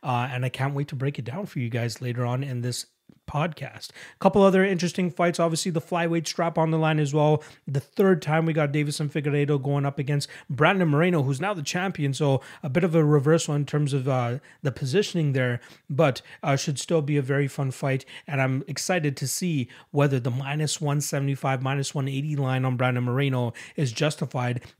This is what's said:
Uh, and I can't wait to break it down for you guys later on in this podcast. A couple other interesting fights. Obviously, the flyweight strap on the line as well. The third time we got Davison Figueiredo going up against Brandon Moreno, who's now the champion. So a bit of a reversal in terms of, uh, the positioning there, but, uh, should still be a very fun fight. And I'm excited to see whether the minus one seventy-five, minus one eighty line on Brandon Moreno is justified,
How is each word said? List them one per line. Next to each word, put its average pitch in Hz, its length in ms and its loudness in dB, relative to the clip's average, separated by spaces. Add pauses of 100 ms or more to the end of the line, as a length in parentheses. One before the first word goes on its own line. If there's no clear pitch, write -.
Uh, 127 300 -2
and 127 140 -4
I 127 40 0
can't 139 240 -2
wait 143 140 -4
to - 80 -10
break 135 240 -4
it 113 60 -6
down 170 220 -8
for - 120 -8
you 120 80 -2
guys 117 340 -4
later 123 240 -4
on 127 200 -2
in 123 160 -6
this 123 240 -6 (440)
podcast. 151 600 -6
A - 280 -20
couple 196 220 4
other 190 240 6
interesting 180 440 0
fights. 175 300 0
Obviously, 170 320 0
the 165 80 0
flyweight 170 480 -2
strap 170 300 -2
on 160 140 2
the 160 60 2
line 160 220 2
as 143 140 0
well. 151 280 4 (240)
The 139 140 -2
third 190 420 2
time 160 240 0
we 165 60 0
got 151 220 0
Davison 147 340 0
Figueiredo 143 540 0
going 143 240 0
up 143 140 -2
against 143 280 0 (220)
Brandon 165 400 4
Moreno, 160 340 4
who's 131 160 0
now 196 140 -2
the 160 100 -6
champion. 160 500 -2
So 135 280 2 (200)
a 156 60 -6
bit 165 160 2
of 170 100 2
a 165 120 6
reversal 151 500 4
in 147 100 0
terms 147 280 0
of, 135 160 0
uh, 127 300 0 (240)
the 139 80 0
positioning 151 600 0
there, 127 300 0 (280)
but, 143 320 2 (220)
uh, 143 140 2
should 139 200 -2
still 165 240 0
be 147 140 0
a 143 60 2
very 139 260 0
fun 135 240 -4
fight. 135 320 -2 (240)
And 135 140 0
I'm 131 260 0
excited 151 500 -2
to 135 120 -6
see 156 400 -2 (220)
whether 139 280 2
the 123 120 -4
minus 139 500 -4
one 147 180 0
seventy-five, 139 640 -2
minus 135 340 -2
one 135 140 -2
eighty 143 260 -4
line 131 300 0
on 127 100 0
Brandon 123 300 0
Moreno 127 480 0 (240)
is 131 160 0
justified, 123 680 -2 (180)